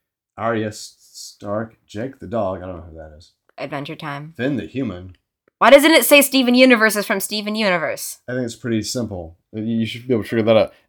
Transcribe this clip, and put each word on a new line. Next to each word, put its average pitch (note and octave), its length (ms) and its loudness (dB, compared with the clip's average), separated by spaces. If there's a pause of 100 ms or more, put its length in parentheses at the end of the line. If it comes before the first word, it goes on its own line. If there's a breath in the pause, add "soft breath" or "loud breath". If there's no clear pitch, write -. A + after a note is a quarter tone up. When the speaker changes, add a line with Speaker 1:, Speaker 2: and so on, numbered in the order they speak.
(360)
Speaker 1:
Arya A2 340 -2
S-, - 260 -16 (180)
Stark, G#2+ 720 -10
Jake A#2+ 340 -12
the G2 80 -14
dog. F#2+ 360 -4
I - 20 -12
don't F#2 120 -12
know E2 120 -16
who D#2+ 80 -20
that D#2+ 200 -18
is. - 160 -20 (240)
Speaker 2:
Adventure D3 380 -10
Time. D3 400 -14
Speaker 1:
Finn C3+ 200 -4
the G2+ 100 -6
Human. F#2 500 -10 (440)
Speaker 2:
Why G#3 100 4
doesn't C#4+ 220 8
it D4 140 6
say C#4+ 160 8
Steven B3+ 340 2
Universe A3 420 6
is G3+ 80 -4
from G3 160 -4
Steven G#3 340 -6
Universe? F3 720 -4
Speaker 1:
I B2 60 -8
think B2+ 100 -4
it's A#2 120 -8
pretty A2+ 260 -4
simple. F#2+ 560 -8 (160)
You A2+ 320 -4
should A#2 220 -10
be B2+ 60 0
able G#2+ 100 0
to - 60 -14
figure A2+ 140 0
that A2+ 140 6
out. G2 160 2 (160)